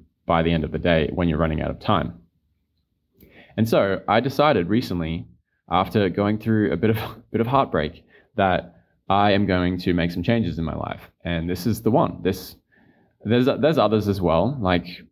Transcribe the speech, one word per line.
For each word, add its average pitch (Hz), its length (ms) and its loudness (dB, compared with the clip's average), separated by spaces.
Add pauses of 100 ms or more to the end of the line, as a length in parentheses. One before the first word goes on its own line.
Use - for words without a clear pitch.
(260)
by 85 160 2
the 85 100 2
end 82 100 0
of 73 80 -6
the - 80 -6
day 82 340 0
when 87 160 -2
you're 76 100 0
running 78 240 -2
out 73 80 -4
of - 100 -10
time. - 400 -2 (1400)
And 113 120 2
so 101 380 2
I 107 140 4
decided 131 480 2
recently, 87 580 -2 (440)
after 95 380 0
going 101 300 -2
through 107 340 0
a 82 40 -2
bit 107 140 0
of, 113 60 2 (200)
<laughs> - 160 -20
bit 110 80 0
of 117 60 0
heartbreak, 117 580 -2 (320)
that 92 480 0 (240)
I 101 240 4
am 101 140 2
going 90 320 0
to 90 160 -2
make 85 160 0
some 90 120 -6
changes 113 360 -2
in 82 60 -4
my 76 120 -6
life. - 340 -10 (140)
And 85 240 -4
this 90 180 -4
is 113 160 -2
the 110 80 0
one. 131 320 0
This, - 320 -4 (720)
there's, 120 220 2
there's 139 320 2
others 104 300 4
as 98 120 0
well. 87 400 2
Like, 90 260 0 (260)